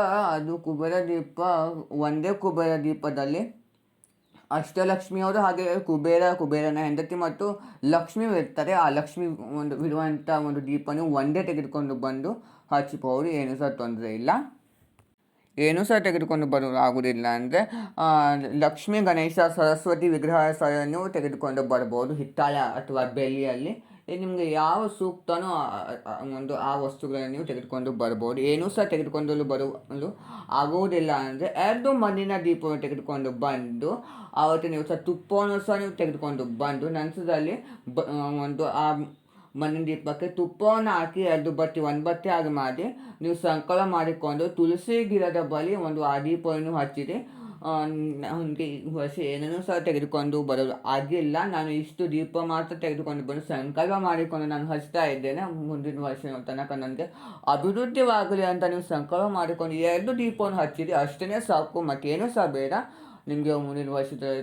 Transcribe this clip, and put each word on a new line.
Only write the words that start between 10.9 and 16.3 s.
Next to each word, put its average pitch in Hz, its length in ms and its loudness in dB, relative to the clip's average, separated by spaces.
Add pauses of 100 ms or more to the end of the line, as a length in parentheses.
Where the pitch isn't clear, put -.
ಒಂದೇ 147 380 2
ತೆಗೆದುಕೊಂಡು 147 520 -2
ಬಂದು 135 380 -4 (400)
ಹಚ್ಬಹುದು, 143 560 0
ಏನೂ 139 280 -2
ಸಹ 143 120 0
ತೊಂದರೆ 117 460 -4
ಇಲ್ಲ. 120 160 0 (1300)
ಏನೂ 160 260 4
ಸಹ 220 140 4
ತೆಗೆದುಕೊಂಡು 160 480 0